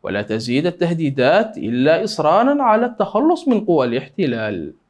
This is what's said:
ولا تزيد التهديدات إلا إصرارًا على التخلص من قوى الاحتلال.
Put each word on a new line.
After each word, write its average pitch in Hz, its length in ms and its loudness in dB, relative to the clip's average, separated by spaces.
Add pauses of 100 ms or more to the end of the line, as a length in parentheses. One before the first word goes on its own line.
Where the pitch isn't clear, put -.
ولا 98 200 -4
تزيد 120 440 -2
التهديدات 160 920 0
إلا 131 460 0
إصرارًا 220 580 2
على 233 240 2
التخلص 262 640 0
من 233 120 2
قوى 165 260 2
الاحتلال. 117 840 -4 (180)